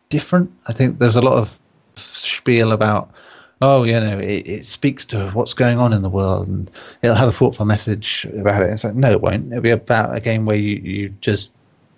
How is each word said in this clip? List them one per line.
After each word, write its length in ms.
different. 420
I 60
think 260
there's 160
a 60
lot 160
of 220
spiel 760
about, 400
"Oh, 220
you 160
know, 200
it, 280
it 180
speaks 420
to 240
what's 220
going 240
on 160
in 80
the 80
world, 380
and 240
it'll 140
have 140
a 20
thoughtful 340
message 600
about 260
it." 80
It's 120
like, 120
no, 160
it 100
won't. 300
It'll 100
be 100
about 440
a 40
game 260
where 120
you, 200
you 320
just 300